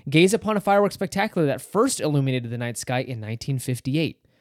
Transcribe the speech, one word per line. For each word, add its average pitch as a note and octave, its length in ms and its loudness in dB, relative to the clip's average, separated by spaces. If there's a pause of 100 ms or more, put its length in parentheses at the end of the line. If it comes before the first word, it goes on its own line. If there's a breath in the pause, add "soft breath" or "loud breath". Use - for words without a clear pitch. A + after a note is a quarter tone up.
Gaze E3 260 6
upon G#3+ 240 -2
a - 20 2
fireworks G3+ 340 4
spectacular G3 540 -2
that C3+ 140 -2
first B3 400 0
illuminated C3+ 500 0
the A#2+ 80 -6
night A#2+ 180 -6
sky B2+ 220 -4
in B2+ 200 -6
nineteen A#2 380 -6
fifty-eight. C3 600 -4 (220 soft breath)